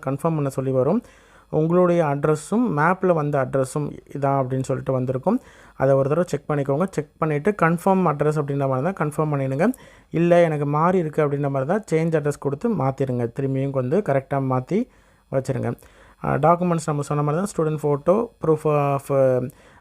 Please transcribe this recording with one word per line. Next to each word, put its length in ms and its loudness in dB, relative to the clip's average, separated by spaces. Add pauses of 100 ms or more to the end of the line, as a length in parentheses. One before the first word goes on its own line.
கன்ஃபார்ம் 160 -2
பண்ண 260 0
சொல்லி 220 -4
வரும். 320 2 (480)
உங்களுடைய 540 2
அட்ரஸும் 720 0
மேப்ல 380 2
வந்த 300 0
அட்ரஸும் 540 -2 (200)
இதான் 220 0
அப்படின்னு 220 -2
சொல்லிட்டு 300 -4
வந்திருக்கும். 480 -2 (360)
அதை 180 4
ஒரு 140 4
தடவை 200 0
செக் 220 -6
பண்ணிக்கோங்க. 400 0
செக் 280 -8
பண்ணிட்டு 440 0
கன்ஃபார்ம் 440 2
அட்ரஸ் 320 0
அப்படின்ற 300 -2
மாதிரி 240 -2
தான் 160 -4
கன்ஃபார்ம் 260 -2
பண்ணிடுங்க. 380 0 (380)
இல்ல 320 4
எனக்கு 240 0
மாறி 320 2
இருக்கு 260 0
அப்படின்ற 260 0
மாதிரி 140 -2
தான் 260 -2
சேஞ்ச் 220 0
அட்ரஸ் 280 0
கொடுத்து 300 -2
மாத்திருங்க. 720 -2
திரும்பியும் 300 -2
வந்து 280 -2
கரெக்ட்டா 360 -2
மாத்தி 540 -2 (440)
வச்சிருங்க. 420 -2 (500)
ஆ, 100 0
டாக்குமெண்ட்ஸ் 520 2
நம்ம 160 -2
சொன்ன 200 -2
மாதிரி 220 -2
தான் 40 -4
ஸ்டூடெண்ட் 340 -2
ஃபோட்டோ, 440 0 (200)
proof 180 2
of, 460 0
ஆ, 300 2 (400)